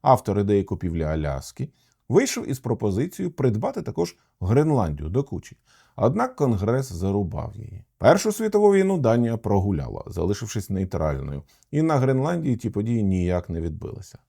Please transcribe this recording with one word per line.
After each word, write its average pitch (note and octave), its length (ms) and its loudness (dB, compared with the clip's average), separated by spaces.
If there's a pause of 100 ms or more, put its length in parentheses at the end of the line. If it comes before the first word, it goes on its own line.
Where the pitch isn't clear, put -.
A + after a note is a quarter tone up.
автор A2 380 4
ідеї G2+ 240 2
купівлі E2 400 -4
Аляски, D2+ 680 -4 (400)
вийшов A#3 400 2
із C3+ 100 -4
пропозицією A#2+ 720 -2
придбати C#3 500 -2
також E3 340 -4 (240)
Гренландію F#2+ 720 2
до B2+ 140 -2
кучі. - 340 -10 (380)
Однак A3 400 0
Конгрес B2 560 0
зарубав F#2+ 640 -4
її. G#2+ 280 -14 (140)
Першу G3+ 340 4
світову G#3 420 4
війну F#3+ 240 4
Данія A#2 400 2
прогуляла, F2+ 720 0
залишившись G2+ 600 -4
нейтральною, D2+ 760 -4 (280)
і D3 100 0
на D#3+ 160 2
Гренландії C3+ 600 0
ті - 120 -6
події A2 340 -2
ніяк F2+ 460 0
не E2 120 -6
відбилися. - 560 -10 (100)